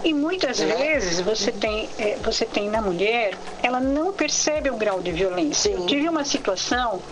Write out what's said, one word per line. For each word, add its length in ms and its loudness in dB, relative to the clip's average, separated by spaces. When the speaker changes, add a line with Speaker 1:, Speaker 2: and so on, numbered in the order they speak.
Speaker 1:
E 120 4
muitas 440 0
Speaker 2:
Né? 160 2
Speaker 1:
vezes 460 2
você 300 0
tem, 360 -2
é, 240 0
você 200 0
tem 280 -2
na 100 0
mulher, 560 0
ela 180 2
não 320 2
percebe 600 0
o 40 -4
grau 240 0
de 120 -2
violência. 640 0
Speaker 2:
Sim. 60 -2
Speaker 1:
Eu 40 0
tive 240 2
uma 160 0
situação 760 -2